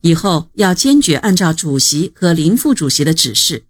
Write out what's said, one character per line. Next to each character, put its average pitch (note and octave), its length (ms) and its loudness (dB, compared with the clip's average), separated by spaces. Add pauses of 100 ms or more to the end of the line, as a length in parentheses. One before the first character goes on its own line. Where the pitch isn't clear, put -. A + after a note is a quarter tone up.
以 E3+ 120 2
后 E3 420 -2
要 F#3+ 200 0
坚 C#4 260 2
决 E3 140 0
按 F#3+ 220 0
照 E3+ 160 0
主 D3+ 260 -4
席 D3+ 380 -2
和 F3 160 0
林 E3 240 2
副 C#4+ 180 0
主 D3 140 -4
席 D3 160 -2
的 D#3+ 100 2
指 C3+ 180 -2
示 - 380 -4